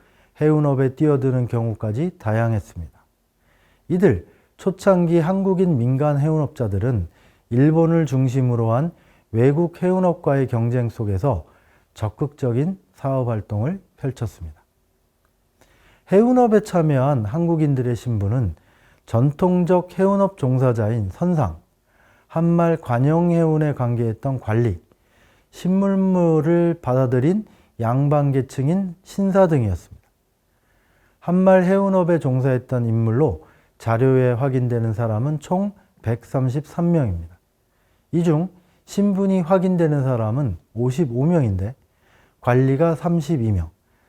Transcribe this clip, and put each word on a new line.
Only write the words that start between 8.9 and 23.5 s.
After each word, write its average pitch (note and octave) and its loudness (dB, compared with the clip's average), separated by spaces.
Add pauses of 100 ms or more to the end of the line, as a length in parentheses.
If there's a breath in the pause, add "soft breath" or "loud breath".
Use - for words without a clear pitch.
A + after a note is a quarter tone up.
외국 C#3+ 0
해운업과의 E3+ 0
경쟁 A#2 -2
속에서 G2+ -4 (480 soft breath)
적극적인 C#3 -4 (160)
사업 C3+ -4
활동을 A2+ -4 (160)
펼쳤습니다. G#2+ -10 (1500 soft breath)
해운업에 A#3 4
참여한 C#3+ 0
한국인들의 C#3+ 0
신분은 G#2+ -2 (500 soft breath)
전통적 F3 0
해운업 G3 0
종사자인 A#2+ 0
선상, C#3 -2 (680 soft breath)
한말 E3+ 0
관영 D#3 0
해운에 D#3 0